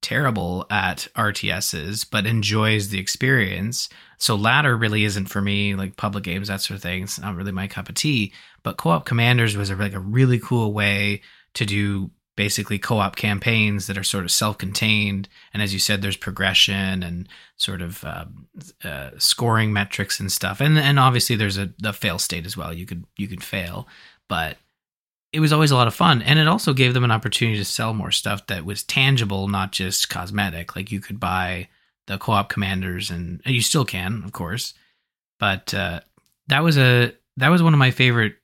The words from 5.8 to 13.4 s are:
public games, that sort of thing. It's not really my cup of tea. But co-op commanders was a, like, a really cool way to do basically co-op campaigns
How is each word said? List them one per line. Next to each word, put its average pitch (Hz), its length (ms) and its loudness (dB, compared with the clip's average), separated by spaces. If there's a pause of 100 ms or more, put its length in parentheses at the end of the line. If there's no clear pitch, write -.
public 101 260 -4
games, 95 240 -6
that 98 140 -4
sort - 160 -6
of 95 40 -12
thing. 90 220 -6
It's - 160 -8
not 98 160 -6
really 98 160 -6
my 95 160 -4
cup - 220 -10
of - 60 -10
tea. 127 380 0 (300)
But - 140 -6
co-op 165 280 0
commanders 117 500 4
was 101 140 -2
a, 98 60 -2
like, 98 180 -2
a 101 60 -6
really 120 400 2
cool 113 340 0
way 101 480 2 (320)
to - 120 -2
do 101 460 -2 (240)
basically 101 440 -2
co-op 101 380 0
campaigns 104 680 0